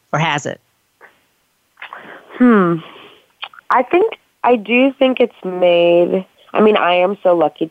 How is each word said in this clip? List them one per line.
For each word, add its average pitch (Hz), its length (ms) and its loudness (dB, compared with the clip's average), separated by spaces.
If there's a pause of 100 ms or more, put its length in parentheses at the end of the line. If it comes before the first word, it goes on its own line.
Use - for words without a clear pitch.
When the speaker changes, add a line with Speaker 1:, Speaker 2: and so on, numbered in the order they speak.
(140)
Speaker 1:
Or 147 60 -4
has 147 260 -4
it? - 160 -12 (1800)
Speaker 2:
Hmm. 202 380 2 (920)
I 247 140 0
think, 370 340 -2 (260)
I 247 120 2
do 240 380 0
think 262 260 0
it's 240 240 -2
made, 175 800 2 (280)
I - 80 0
mean, 214 160 4
I 175 160 0
am 185 280 0
so 175 140 2
lucky 160 360 -2